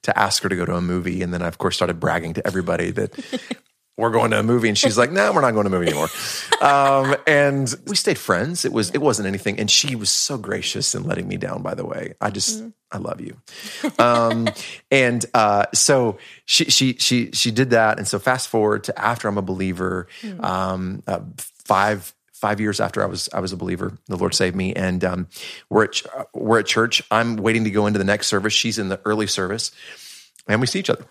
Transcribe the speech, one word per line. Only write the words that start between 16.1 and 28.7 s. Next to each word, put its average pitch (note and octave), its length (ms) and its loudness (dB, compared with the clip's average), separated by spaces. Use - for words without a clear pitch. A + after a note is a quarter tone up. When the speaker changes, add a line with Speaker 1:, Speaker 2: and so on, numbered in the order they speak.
Speaker 1:
she, - 200 2
she, C3 280 4
she, - 380 0
she - 180 0
did B2 200 2
that. A2+ 280 4
And G2 100 -6
so G2+ 100 -2
fast B2+ 300 -2
forward G#2 360 0
to - 140 -6
after A#2 300 -2
I'm G2+ 80 -2
a G2 60 -2
believer, F#2 640 -4
Speaker 2:
Mm. G3+ 200 -10
Speaker 1:
um, F#2 640 -4
uh, F#2 140 -4
five, G2+ 480 0
five G#2 280 -2
years G#2+ 200 -2
after G#2 220 -2
I F#2+ 40 2
was, F#2 280 -6
I F#2 60 -2
was F2+ 120 -4
a F#2 60 -8
believer, F#2 480 -6
the F#2+ 100 -6
Lord F#2 180 0
saved F#2 220 0
me. F#2+ 180 -2
And, F#2 300 -2
um, F2+ 240 -4
we're G#2+ 160 4
at - 80 -4
ch-, - 140 -6
we're A2 280 2
at G2+ 60 -4
church. A#2 440 2
I'm A2+ 260 2
waiting A2 280 0
to G#2+ 60 0
go G#2 160 2
into G#2 120 2
the F#2+ 80 2
next G#2 220 0
service. G#2 260 0
She's A2+ 240 0